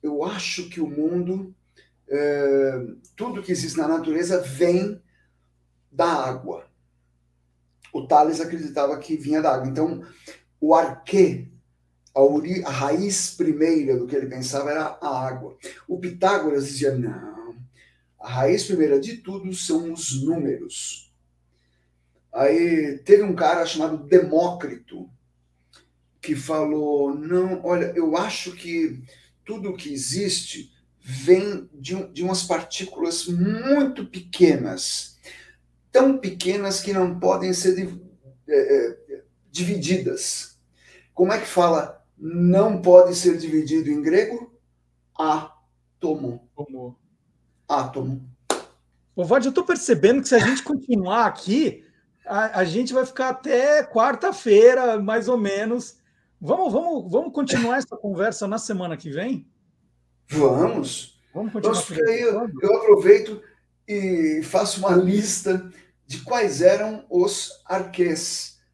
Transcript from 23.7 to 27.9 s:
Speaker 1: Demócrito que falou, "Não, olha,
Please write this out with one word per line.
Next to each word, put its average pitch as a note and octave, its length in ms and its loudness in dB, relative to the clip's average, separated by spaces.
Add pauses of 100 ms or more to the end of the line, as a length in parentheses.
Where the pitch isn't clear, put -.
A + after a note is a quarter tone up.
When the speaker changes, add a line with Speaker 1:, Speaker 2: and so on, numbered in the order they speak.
Speaker 1:
Demócrito D3+ 1120 0 (1120)
que D3+ 140 -4
falou, D3 760 -2
"Não, F3+ 500 -2
olha, E3+ 320 -2